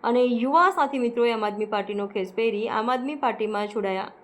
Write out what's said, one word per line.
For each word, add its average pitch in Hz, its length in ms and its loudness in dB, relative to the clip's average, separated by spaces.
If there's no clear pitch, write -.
અને 240 200 4
યુવા 269 460 4
સાથી 277 300 0
મિત્રોએ 240 320 2
આમ 220 140 -2
આદમી 208 200 -2
પાર્ટીનો 202 420 -4
ખેસ 185 280 -4
પહેરી 220 340 0
આમ 226 220 0
આદમી 262 240 -2
પાર્ટીમાં 214 520 -2
જોડાયા. 190 400 -4